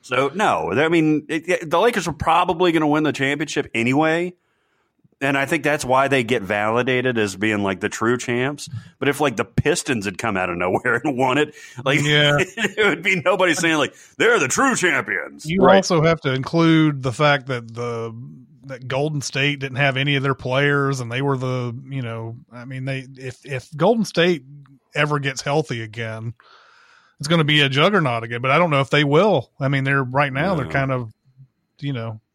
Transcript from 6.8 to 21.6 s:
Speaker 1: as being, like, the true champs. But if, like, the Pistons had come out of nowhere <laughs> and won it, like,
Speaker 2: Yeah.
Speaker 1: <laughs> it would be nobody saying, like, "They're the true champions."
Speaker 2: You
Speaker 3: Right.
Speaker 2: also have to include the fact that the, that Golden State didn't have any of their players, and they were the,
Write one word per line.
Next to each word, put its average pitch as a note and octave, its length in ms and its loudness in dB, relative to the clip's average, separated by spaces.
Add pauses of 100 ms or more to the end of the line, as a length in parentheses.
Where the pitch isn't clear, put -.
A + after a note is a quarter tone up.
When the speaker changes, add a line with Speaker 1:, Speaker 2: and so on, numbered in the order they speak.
Speaker 1:
as G2+ 180 0
being, G#2 260 0
like, G2 180 -2
the G#2 100 -2
true A#2 260 0
champs. B2+ 540 -4 (280)
But C3+ 120 0
if, C#3 100 -4
like, C#3 160 0
the A2+ 80 -2
Pistons C#3 640 0
had F#2+ 100 -6
come G#2 220 -2
out F#2 100 -2
of F2 80 -4
nowhere G2+ 380 0
<laughs> A#2+ 100 -4
and C#3 140 -2
won B2+ 180 2
it, D3 180 0 (300)
like, C#3+ 180 2
Speaker 2:
Yeah. D3 360 2
Speaker 1:
<laughs> - 20 0
it G#3 460 -2
would E3 160 -2
be F#3 200 0
nobody F#3 300 2
saying, D#3+ 240 0
like, C3+ 180 0 (220)
"They're A3 220 4
the C3+ 100 2
true B3+ 260 2
champions." B2+ 680 -2
Speaker 2:
You E3+ 160 -2
Speaker 3:
Right. F#3 160 8
Speaker 2:
also F#3 260 2
have E3 200 2
to C3 100 0
include D#3 680 2
the B2+ 100 -2
fact C#3+ 360 0
that A#2 260 -8
the, A#2 400 -6 (500)
that C3 240 -14
Golden C#3+ 320 -2
State C#3 380 -2
didn't C3+ 180 -8
have C3+ 220 2
any C#3+ 180 0
of C3 60 0
their C#3 120 0
players, C#3 680 0
and A#2 120 -8
they B2+ 80 -4
were C#3 160 0
the, B2+ 420 -4 (120)